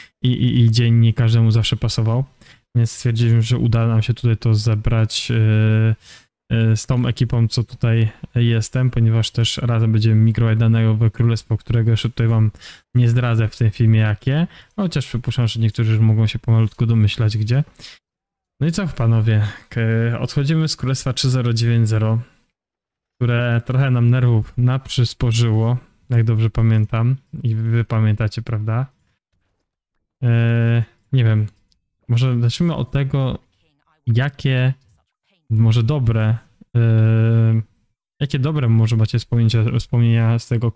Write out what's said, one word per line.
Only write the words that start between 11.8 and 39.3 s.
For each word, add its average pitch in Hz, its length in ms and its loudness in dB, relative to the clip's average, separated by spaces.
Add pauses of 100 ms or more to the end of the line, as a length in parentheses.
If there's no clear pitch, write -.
jeszcze 113 180 0
tutaj 117 180 -2
wam 110 240 2 (440)
nie 120 140 2
zdradzę 117 380 0
w - 100 -14
tym 110 140 0
filmie 110 280 2
jakie, 131 480 0 (280)
chociaż 170 320 -4
przypuszczam, - 400 -4
że 113 120 -6
niektórzy 110 320 0
już 110 100 2
mogą 110 260 4
się - 120 -8
pomalutku 113 460 0
domyślać 110 520 0
gdzie. 117 260 0 (1000)
No 143 60 0
i 175 40 0
co, 185 160 -4
panowie, 113 600 0 (220)
k-, 113 500 -2
odchodzimy 147 480 -2
z - 80 -6
królestwa 131 380 -4
trzy 135 160 -2
zero 123 240 0
dziewięć 117 360 0
zero, 110 300 0 (960)
które 120 500 -2
trochę 131 260 0
nam 120 180 2
nerwów 120 480 0
naprzysporzyło, 117 1200 -2 (320)
jak 117 140 2
dobrze 113 260 0
pamiętam 113 680 0 (280)
i 113 120 -2
wy 113 280 -2
pamiętacie, 110 580 -2
prawda? 110 440 -6 (1400)
E, 117 600 2 (300)
nie 131 100 2
wiem, 110 220 2 (640)
może 123 340 0
zacznijmy 156 340 -2
od - 160 -6
tego, 135 480 -2 (680)
jakie 131 640 0 (760)
może 113 340 2
dobre, 113 540 0 (380)
e, 113 840 2 (600)
jakie 143 180 -4
dobre 139 300 -2
może 113 280 2
macie 110 220 0
wspomnienia, 117 600 0